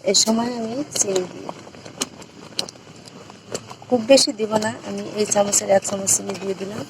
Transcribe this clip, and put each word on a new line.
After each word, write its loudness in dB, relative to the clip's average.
এ 4
সময় 2
আমি -4
চিনি 2
দিই, -12
খুব 4
বেশি 8
দিব -2
না, 0
আমি -6
এই 4
চামচের 2
এক 4
চামচ -2
চিনি -4
দিয়ে -4
দিলাম। -6